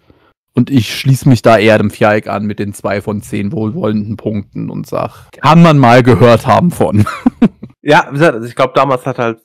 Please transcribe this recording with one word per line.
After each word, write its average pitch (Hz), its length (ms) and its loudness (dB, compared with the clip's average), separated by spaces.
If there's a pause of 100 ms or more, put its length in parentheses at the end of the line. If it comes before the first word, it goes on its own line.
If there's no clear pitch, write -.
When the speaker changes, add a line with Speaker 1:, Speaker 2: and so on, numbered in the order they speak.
(540)
Speaker 1:
Und 123 140 0
ich 135 260 -2
schließe 135 360 -2
mich 117 100 4
da 113 160 4
eher 107 220 2
dem 104 120 -2
Fjalik 107 380 -2
an 101 160 -6
mit 104 140 -8
den 101 160 -8
zwei 101 260 -6
von 104 220 -8
zehn 101 300 -8
wohlwollenden 110 680 -6
Punkten 107 500 -10
und - 180 -12
sag, - 440 -12 (100)
kann 160 220 6
man 156 160 4
mal 127 240 6
gehört 120 440 4
haben 107 240 2
von. 104 400 -2
<laughs> - 60 -12 (680)
Speaker 2:
Ja, 151 260 2
wie - 20 -18
gesagt, 143 240 0
also 113 100 -10
ich 117 80 -16
glaub, 131 200 -2
damals 135 320 0
hat 135 120 -6
halt 113 260 -6